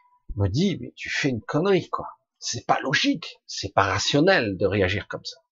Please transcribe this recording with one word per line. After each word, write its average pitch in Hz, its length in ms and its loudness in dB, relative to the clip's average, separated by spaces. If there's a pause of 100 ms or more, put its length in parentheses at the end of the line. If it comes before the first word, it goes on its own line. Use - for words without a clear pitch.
(360)
me 101 120 0
dit, « 143 340 0
Mais - 140 -14
tu - 140 -12
fais - 200 0
une 117 120 -2
connerie, 175 480 0
quoi. - 180 -6 (300)
C'est - 300 -8
pas 135 140 2
logique, - 680 -2
c'est - 260 -8
pas 98 100 4
rationnel 117 760 2
de 101 100 2
réagir 92 400 2
comme - 180 -12
ça. - 120 -14 (140)